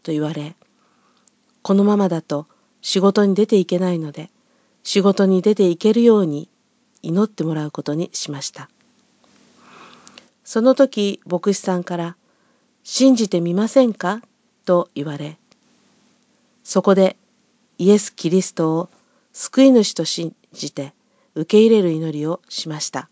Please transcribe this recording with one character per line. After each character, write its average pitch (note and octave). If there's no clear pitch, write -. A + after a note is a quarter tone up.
と E3
言 D3+
わ D3+
れ、 D3+
こ G3
の G3
ま G#3
ま G3+
だ E3
と D3
仕 -
事 G3
に G3
出 G#3
て G#3+
い F#3+
け F3+
な F3+
い E3+
の D3+
で、 D#3
仕 -
事 G3
に F#3+
出 G#3+
て G3
い E3+
け G#3+
る A#3
よ A3+
う F#3
に D3
祈 E3+
っ G#3+
て F#3+
も D#3+
ら D3+
う D3
こ C#3+
と D3
に E3
し -
ま C#3+
し -
た。 -
そ -
の B3+
時、 G#3+
牧 F3+
師 -
さ F#3
ん F3
か F3
ら、 E3+
「信 C4
じ A3
て F3
み E3+
ま G#3
せ C4
ん G#3+
か？」 G3+
と F3+
言 C#3+
わ D3
れ、 D3+
そ -
こ G3
で F#3+
イ F3+
エ G#3
ス・ -
キ -
リ F#3
ス -
ト D#3+
を F3
救 -
い C4+
主 A#3
と E3
信 -
じ -
て C#3
受 D#3
け G#3+
入 A3+
れ A3
る E3+
祈 D#3+
り D3
を D#3+
し -
ま D3+
し -
た。 C3